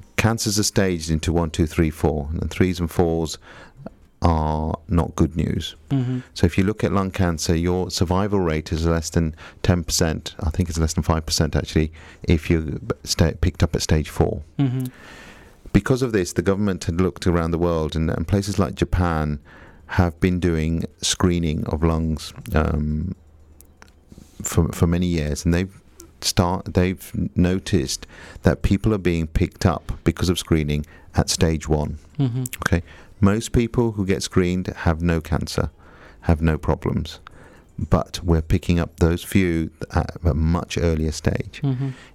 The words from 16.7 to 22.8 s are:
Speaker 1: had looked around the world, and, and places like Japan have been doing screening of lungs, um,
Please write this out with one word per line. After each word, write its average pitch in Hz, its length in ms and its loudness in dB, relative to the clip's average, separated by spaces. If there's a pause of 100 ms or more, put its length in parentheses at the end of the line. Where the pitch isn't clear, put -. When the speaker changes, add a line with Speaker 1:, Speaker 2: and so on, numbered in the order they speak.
Speaker 1:
had 87 160 -2
looked - 260 0
around 85 260 2
the 82 60 0
world, 82 360 0
and, 80 160 0
and 82 160 -2
places 101 320 0
like 76 160 0
Japan 78 640 0 (480)
have 87 320 2
been 90 220 2
doing 82 440 0 (160)
screening 85 680 0
of 76 180 -2
lungs, 80 480 0 (220)
um, 78 600 0 (1300)